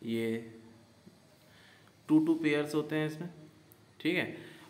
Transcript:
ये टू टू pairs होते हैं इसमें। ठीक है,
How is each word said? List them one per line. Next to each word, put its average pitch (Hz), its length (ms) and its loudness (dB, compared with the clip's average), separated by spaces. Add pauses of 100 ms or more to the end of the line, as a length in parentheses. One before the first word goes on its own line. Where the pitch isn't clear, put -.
ये 113 480 -2 (1600)
टू 156 160 8
टू 165 100 4
pairs 147 400 0
होते 151 200 0
हैं 156 120 2
इसमें। 175 220 -8 (720)
ठीक 160 160 0
है, 135 220 -2 (320)